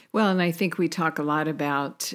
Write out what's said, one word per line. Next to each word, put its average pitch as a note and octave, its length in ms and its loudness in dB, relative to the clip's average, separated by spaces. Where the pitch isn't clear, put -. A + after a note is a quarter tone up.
Well, G#3+ 160 4
and F#3 120 4
I F3 100 2
think E3+ 260 -2
we F3 100 2
talk D#3+ 320 -2
a D3+ 40 -2
lot D3+ 260 0
about, C#3+ 640 -2